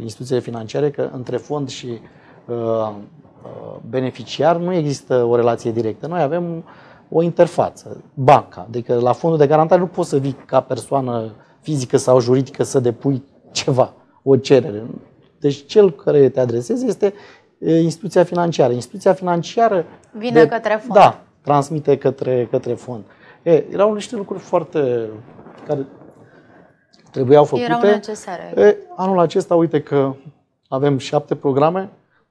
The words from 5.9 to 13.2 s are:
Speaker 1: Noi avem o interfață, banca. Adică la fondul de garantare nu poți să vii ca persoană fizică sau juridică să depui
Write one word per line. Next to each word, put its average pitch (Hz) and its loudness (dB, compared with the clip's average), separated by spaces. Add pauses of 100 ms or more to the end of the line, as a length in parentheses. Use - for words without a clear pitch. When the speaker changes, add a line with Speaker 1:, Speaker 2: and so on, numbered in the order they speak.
Speaker 1:
Noi 170 -4
avem 165 -4 (460)
o 165 2
interfață, 165 -2 (100)
banca. 127 2
Adică 117 -4
la 123 2
fondul 165 0
de 143 6
garantare 160 4
nu 185 -2
poți 175 -6
să 151 0
vii 135 -2
ca 131 0
persoană 120 -6 (280)
fizică 139 -2
sau 127 4
juridică 127 0
să 135 -2
depui 123 -2 (280)